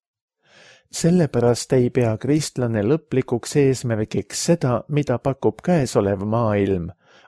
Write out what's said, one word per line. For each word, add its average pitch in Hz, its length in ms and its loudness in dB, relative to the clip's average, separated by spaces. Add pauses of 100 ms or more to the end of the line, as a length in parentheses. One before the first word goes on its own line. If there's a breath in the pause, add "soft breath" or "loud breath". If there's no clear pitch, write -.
(920 soft breath)
Sellepärast 139 800 2
ei 123 180 4
pea 117 280 0
kristlane 123 640 -2
lõplikuks 127 760 -2
eesmärgiks 117 880 -2
seda, 139 440 0
mida 147 300 -2
pakub - 460 -2
käesolev 110 600 0
maailm, 101 680 0 (380 soft breath)